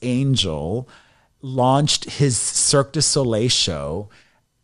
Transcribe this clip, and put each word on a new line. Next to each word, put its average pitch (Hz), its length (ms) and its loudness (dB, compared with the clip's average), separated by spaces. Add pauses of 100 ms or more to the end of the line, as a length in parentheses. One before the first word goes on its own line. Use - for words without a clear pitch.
Angel 120 880 -2 (540)
launched 131 680 2
his 135 260 0
Cirque - 560 0
du 156 80 -2
Soleil 120 480 2
show. 82 580 -2 (560)